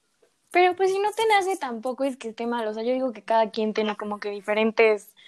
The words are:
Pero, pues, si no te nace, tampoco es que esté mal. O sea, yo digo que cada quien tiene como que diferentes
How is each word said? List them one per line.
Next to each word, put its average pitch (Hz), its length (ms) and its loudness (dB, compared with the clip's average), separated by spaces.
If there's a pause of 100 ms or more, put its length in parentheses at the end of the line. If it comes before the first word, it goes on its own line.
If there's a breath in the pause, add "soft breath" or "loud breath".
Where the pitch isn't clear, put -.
(520)
Pero, 359 240 4
pues, 381 160 2
si 392 80 0
no 403 120 0
te 440 160 -4
nace, 392 300 2
tampoco 247 480 -6
es 269 120 -4
que 226 120 -10
esté 233 180 -8
mal. 240 200 -4
O 214 60 -4
sea, 226 100 -6
yo 247 100 0
digo 254 180 -2
que 208 120 -16
cada 226 280 2
quien 214 220 -2
tiene 214 240 -2
como 208 220 -8
que 208 100 -8
diferentes 214 840 2 (140)